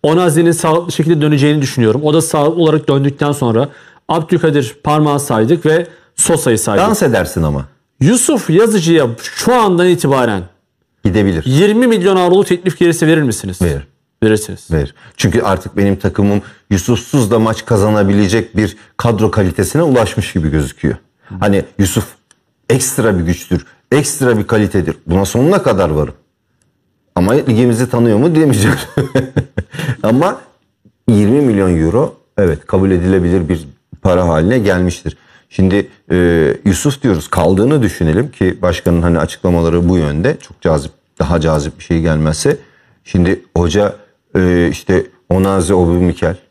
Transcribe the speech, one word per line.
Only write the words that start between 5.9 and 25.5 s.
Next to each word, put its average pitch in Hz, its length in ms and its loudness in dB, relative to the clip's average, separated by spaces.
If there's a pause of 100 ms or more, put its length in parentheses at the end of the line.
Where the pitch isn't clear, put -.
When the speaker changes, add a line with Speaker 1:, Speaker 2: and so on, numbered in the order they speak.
Speaker 1:
Sosa'yı 123 440 0
saydık. 196 280 0
Speaker 2:
Dans 208 160 0
edersin 90 400 -2
ama. 71 220 -4 (360)
Speaker 1:
Yusuf 233 480 0
Yazıcı'ya 165 580 2 (140)
şu - 320 -2
andan 180 340 2
itibaren 131 560 0 (600)
Speaker 2:
Gidebilir. 95 420 0
Speaker 1:
yirmi 208 420 2
milyon 190 280 2
avroluk 185 320 2
teklif 180 320 -2
gelirse 165 280 2
verir 160 140 2
misiniz? 104 400 -4
Speaker 2:
Verir. 73 260 -4 (360)
Speaker 1:
Verirsiniz. 107 480 0
Speaker 2:
Verir. 76 220 -2 (240)
Çünkü 110 240 0
artık 95 360 -4
benim 101 180 2
takımım 101 460 -2 (300)
Yusuf'suz 110 600 0
da 117 80 2
maç 110 260 -2
kazanabilecek 101 920 0
bir 104 200 -2 (200)
kadro 107 340 0
kalitesine 101 520 0
ulaşmış 120 500 0
gibi 78 180 -2
gözüküyor. 73 440 -2 (440)
Hani 98 240 0 (160)
Yusuf 98 260 0 (640)
ekstra 110 500 -2
bir 82 40 -4
güçtür, 87 420 -4 (260)
ekstra 127 460 0
bir 104 100 -2
kalitedir. 95 480 -2 (120)
Buna 92 180 0
sonuna 147 380 0